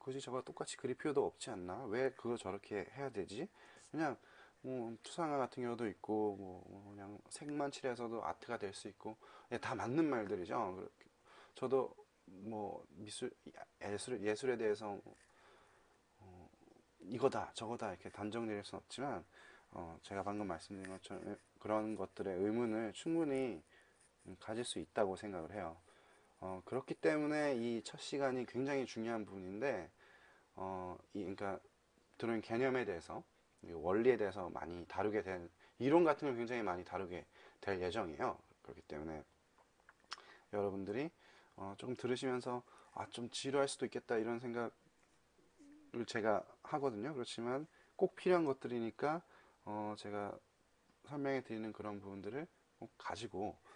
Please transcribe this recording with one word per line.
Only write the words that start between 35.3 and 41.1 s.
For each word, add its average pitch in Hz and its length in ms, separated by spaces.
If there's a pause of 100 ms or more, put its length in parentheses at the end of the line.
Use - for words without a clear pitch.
이론 151 260
같은 147 240
걸 123 80
굉장히 117 260
많이 90 220
다루게 87 400 (380)
될 95 180
예정이에요. 90 580 (240)
그렇기 - 200
때문에 78 420 (1300)
여러분들이, 101 580 (460)